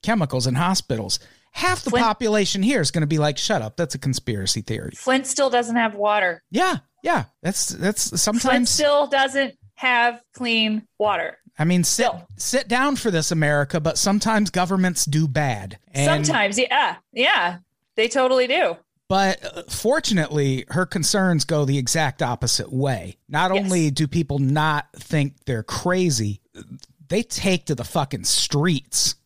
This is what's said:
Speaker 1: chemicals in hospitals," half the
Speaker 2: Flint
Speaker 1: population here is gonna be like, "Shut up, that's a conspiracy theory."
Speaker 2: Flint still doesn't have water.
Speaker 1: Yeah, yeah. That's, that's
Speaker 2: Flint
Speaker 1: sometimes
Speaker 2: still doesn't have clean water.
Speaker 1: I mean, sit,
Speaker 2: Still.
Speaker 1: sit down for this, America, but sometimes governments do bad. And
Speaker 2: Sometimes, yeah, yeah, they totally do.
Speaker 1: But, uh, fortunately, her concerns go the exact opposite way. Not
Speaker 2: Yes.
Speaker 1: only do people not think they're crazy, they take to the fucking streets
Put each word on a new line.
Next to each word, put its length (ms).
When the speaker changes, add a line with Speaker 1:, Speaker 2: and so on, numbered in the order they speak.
Speaker 1:
chemicals 420
in 80
hospitals," 640
half 300
the 60
Speaker 2:
Flint 160
Speaker 1:
population 560
here 200
is 100
gonna 160
be 100
like, 220
"Shut 240
up, 140
that's 180
a 40
conspiracy 640
theory." 340
Speaker 2:
Flint 300
still 240
doesn't 260
have 200
water. 560
Speaker 1:
Yeah, 260
yeah. 200
That's, 280
that's 400
Speaker 2:
Flint 120
Speaker 1:
sometimes 480
Speaker 2:
still 380
doesn't 480
have 480
clean 480
water. 400
Speaker 1:
I 80
mean, 180
sit, 220
Speaker 2:
Still. 220
Speaker 1:
sit 300
down 280
for 140
this, 220
America, 480
but 180
sometimes 540
governments 540
do 220
bad. 520
And 140
Speaker 2:
Sometimes, 540
yeah, 380
yeah, 460
they 120
totally 400
do. 300
Speaker 1:
But, 340
uh, 240
fortunately, 1000
her 160
concerns 580
go 220
the 120
exact 460
opposite 480
way. 460
Not 260
Speaker 2:
Yes. 100
Speaker 1:
only 280
do 160
people 320
not 560
think 500
they're 180
crazy, 760
they 120
take 440
to 100
the 80
fucking 400
streets 920